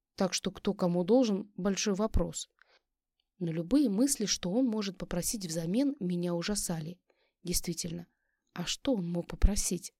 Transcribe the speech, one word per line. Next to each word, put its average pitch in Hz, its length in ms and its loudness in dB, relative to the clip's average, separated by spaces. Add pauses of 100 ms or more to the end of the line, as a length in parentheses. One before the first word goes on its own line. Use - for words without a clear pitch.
(140)
так 190 180 0
что - 180 -4
кто 196 240 -2
кому 180 300 0
должен – 214 520 4
большой 196 380 0
вопрос. 180 560 0 (880)
Но 170 140 -2
любые 208 380 2
мысли, 226 340 2
что 180 260 -2
он 247 160 2
может 214 300 -2
попросить 180 500 -4
взамен, 175 540 0
меня 175 340 -2
ужасали. 170 640 -4 (440)
Действительно, 175 640 -4 (480)
а 175 100 -6
что - 300 -2
он 185 120 0
мог 170 220 -4
попросить? - 720 2